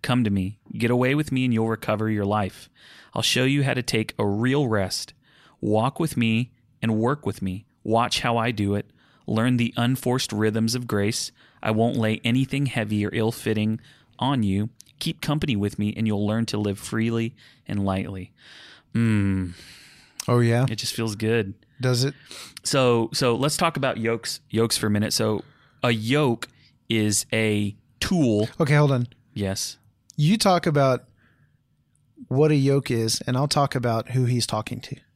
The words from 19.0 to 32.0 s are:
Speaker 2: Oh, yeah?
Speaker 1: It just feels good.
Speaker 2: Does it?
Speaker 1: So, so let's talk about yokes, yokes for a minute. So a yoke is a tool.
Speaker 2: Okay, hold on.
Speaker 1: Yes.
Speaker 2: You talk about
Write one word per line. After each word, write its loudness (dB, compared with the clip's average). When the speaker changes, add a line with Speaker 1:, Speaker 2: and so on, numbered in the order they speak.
Speaker 2:
Oh, 4
yeah? 2
Speaker 1:
It -4
just -6
feels -4
good. 0
Speaker 2:
Does 0
it? -4
Speaker 1:
So, 2
so 2
let's -2
talk 0
about -2
yokes, -4
yokes 2
for 0
a 2
minute. 2
So 0
a 2
yoke 0
is 0
a 0
tool. 2
Speaker 2:
Okay, 2
hold 4
on. 0
Speaker 1:
Yes. -4
Speaker 2:
You 4
talk 4
about 2